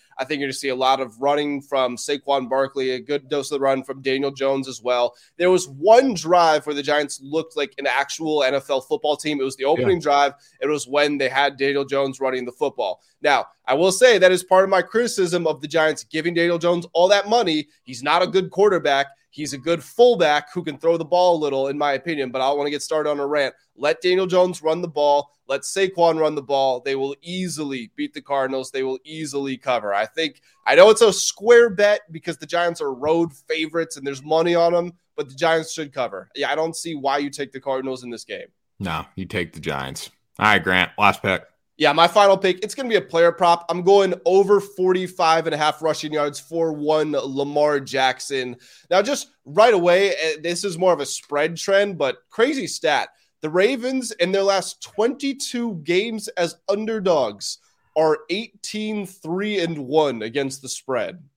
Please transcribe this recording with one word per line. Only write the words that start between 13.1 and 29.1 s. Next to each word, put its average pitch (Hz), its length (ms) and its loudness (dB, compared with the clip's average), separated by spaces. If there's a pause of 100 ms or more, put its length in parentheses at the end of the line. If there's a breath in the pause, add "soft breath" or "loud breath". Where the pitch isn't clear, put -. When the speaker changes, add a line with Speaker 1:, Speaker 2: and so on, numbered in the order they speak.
Speaker 1:
Now, 135 240 2 (200)
I 127 100 2
will 180 180 2
say 240 240 4
that 185 160 6
is 180 100 0
part 190 220 4
of 196 40 -4
my 190 120 4
criticism 180 640 -2
of 151 140 -2
the 151 80 -12
Giants 156 340 0
giving 160 300 -4
Daniel 170 240 0
Jones 175 340 0
all 175 160 4
that 202 220 4
money. 180 400 0 (140)
He's 123 200 -14
not 160 180 2
a 180 60 2
good 185 240 -2
quarterback. 147 560 2 (240)
He's 143 220 -10
a 143 40 -10
good 160 240 -4
fullback 180 720 2
who 180 120 -8
can 147 140 -10
throw 170 200 0
the 160 80 -6
ball 175 320 2
a - 20 -6
little, 135 280 -2
in 139 100 -6
my 147 160 0
opinion, 135 380 -6
but 131 100 -4
I 135 80 2
don't 143 80 0
wanna 143 140 -4
get 143 100 -6
started 151 300 -2
on 143 100 -4
a 139 60 -2
rant. 143 280 -2 (220)
Let 147 240 -2
Daniel 185 240 0
Jones 180 360 0
run 160 200 -2
the 175 80 -6
ball. 143 420 0 (160)
Let 135 140 -4
Saquon 180 580 0
run 151 160 0
the 139 80 -6
ball. 135 360 0
They 135 160 -4
will 139 280 -6
easily 151 720 -8
beat 147 180 -8
the 143 80 -14
Cardinals. 135 480 -4
They 131 140 -4
will 131 200 -6
easily 139 540 -8